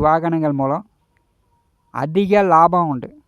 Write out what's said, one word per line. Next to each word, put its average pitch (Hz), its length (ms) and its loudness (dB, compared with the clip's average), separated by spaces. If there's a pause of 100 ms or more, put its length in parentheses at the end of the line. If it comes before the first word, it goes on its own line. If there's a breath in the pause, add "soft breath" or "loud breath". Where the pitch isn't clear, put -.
வாகனங்கள் 160 560 0
மூலம் 143 240 -2 (1080)
அதிக 185 480 0 (100)
லாபம் 170 400 2
உண்டு. 123 180 -10 (180)